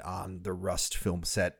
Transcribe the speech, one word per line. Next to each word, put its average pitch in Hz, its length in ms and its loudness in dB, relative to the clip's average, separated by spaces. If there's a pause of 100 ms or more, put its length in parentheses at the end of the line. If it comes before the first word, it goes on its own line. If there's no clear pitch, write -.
on 90 400 -6
the 98 80 0
Rust 92 440 0
film 87 280 2
set 90 360 2